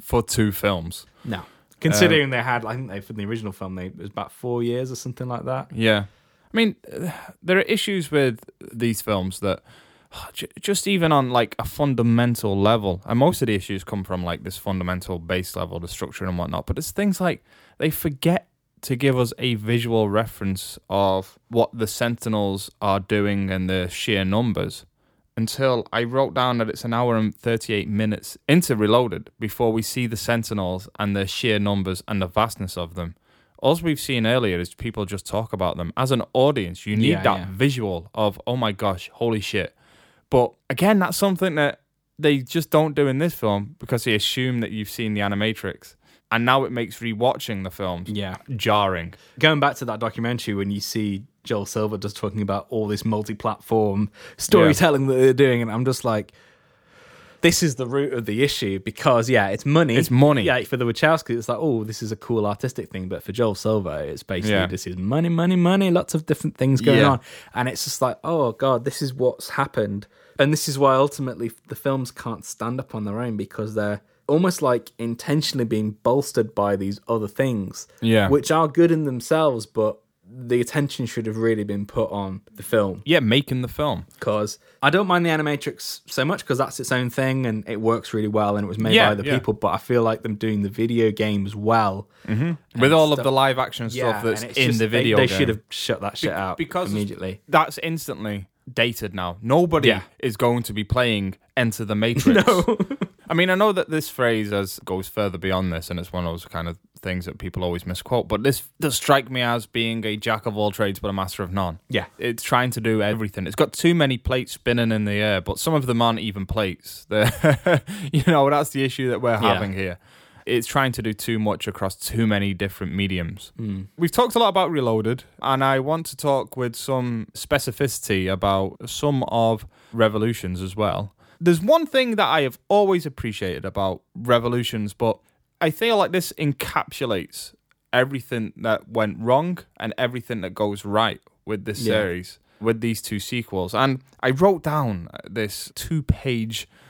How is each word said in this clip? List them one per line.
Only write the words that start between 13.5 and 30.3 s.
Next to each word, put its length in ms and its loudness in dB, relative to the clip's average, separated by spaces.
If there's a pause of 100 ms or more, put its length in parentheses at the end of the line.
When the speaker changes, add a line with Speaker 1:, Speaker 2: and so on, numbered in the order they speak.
Speaker 1:
issues 300 -4
come 200 -6
from, 180 -6
like, 220 -6
this 140 -10
fundamental 600 -4
base 380 -6
level, 240 -6
the 80 -10
structure 380 -10
and 120 -2
whatnot, 280 -6
but 120 -4
it's 140 -6
things 280 0
like 220 -2 (360)
they 120 0
forget 580 0 (340)
to 140 -4
give 220 2
us 200 2
a 160 0
visual 560 0
reference 680 -2 (120)
of 480 0 (100)
what 280 2
the 100 -2
Sentinels 840 -2 (120)
are 180 2
doing 500 0
and 200 -2
the 180 0
sheer 360 -2
numbers 600 -2 (520)
until 560 0
I 120 0
wrote 300 0
down 240 0
that 100 0
it's 160 -8
an 80 -4
hour 240 2
and 180 0
thirty-eight 540 -2
minutes 480 -2 (120)
into 280 4
Reloaded 540 2 (100)
before 320 0
we 100 0
see 240 -4
the 100 -4
Sentinels 720 -2 (100)